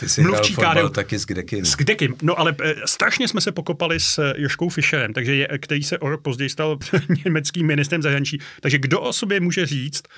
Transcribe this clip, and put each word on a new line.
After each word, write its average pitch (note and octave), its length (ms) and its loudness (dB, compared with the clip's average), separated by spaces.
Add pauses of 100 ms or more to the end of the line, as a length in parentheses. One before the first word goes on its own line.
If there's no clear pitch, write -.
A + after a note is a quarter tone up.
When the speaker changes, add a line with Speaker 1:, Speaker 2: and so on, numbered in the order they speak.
Speaker 1:
Ty - 80 -6
jsi - 140 2
Speaker 2:
Mluvčí G3+ 320 4
Speaker 1:
hrál E3 200 4
fotbal - 0 -
Speaker 2:
K E3 120 4
D D3 40 -2
U. - 40 -10
Speaker 1:
taky G2+ 240 -2
s - 80 -6
Kdekim. F#2 380 -4
Speaker 2:
S - 120 2
Kdekim. C#3+ 460 2
No E3+ 160 2
ale, D#3+ 240 2
eh, D#3 120 0 (120)
strašně A3+ 420 0
jsme G3+ 120 -2
se G3 120 -2
pokopali E3+ 480 -2
s, - 180 0
eh, C#3 180 0
Joškou D3 320 -2
Fischerem, C#3 440 0
takže C3 220 0
je, C#3 140 2 (100)
který D3 240 -2
se E3+ 160 -2
o D3+ 100 -4
rok D3+ 140 -4
později C3+ 280 -2
stal D#3 280 -2 (220)
<laughs> - 240 0
německým D#3 420 0
ministrem D3 360 2
zahraničí. C#3+ 360 0 (220)
Takže C#3+ 180 2
kdo C3+ 220 6
o A#2+ 120 -2
sobě G3 280 0
může F3 260 0
říct, C#3+ 360 -4 (160)